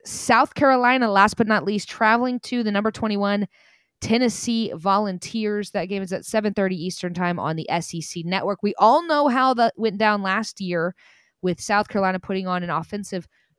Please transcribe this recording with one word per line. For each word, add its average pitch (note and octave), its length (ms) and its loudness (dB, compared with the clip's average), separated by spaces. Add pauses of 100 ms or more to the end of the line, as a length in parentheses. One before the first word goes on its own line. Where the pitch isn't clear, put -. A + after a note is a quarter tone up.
South - 500 2
Carolina, B3+ 560 4
last G3 260 4
but A3 120 0
not G#3 160 2
least, G3+ 240 -2
traveling A#3+ 520 2
to B3 220 -4
the G#3+ 80 0
number G#3 220 0
twenty-one G3+ 560 -2 (520)
Tennessee A3+ 760 0
Volunteers. G3+ 960 -2
That F3+ 140 -2
game G3 160 -4
is F#3 100 -6
at - 120 -6
seven G#3 300 -2
thirty F#3+ 220 0
Eastern F3 380 -6
time F3 260 -2
on D3+ 160 -2
the D#3+ 120 -8
S E3 240 -2
E E3 80 -6
C E3 220 -10
Network. F#3 400 -2
We G3+ 160 -2
all C4+ 260 6
know D4 220 2
how C4 280 2
that A#3 220 2
went G#3 220 -2
down G#3+ 240 2
last G3 380 -4
year F3 340 -2 (480)
with F3+ 180 -2
South G#3+ 280 0
Carolina F#3 320 0
putting F#3+ 260 -4
on F3+ 160 -2
an F3 80 -6
offensive F3 560 -6 (320)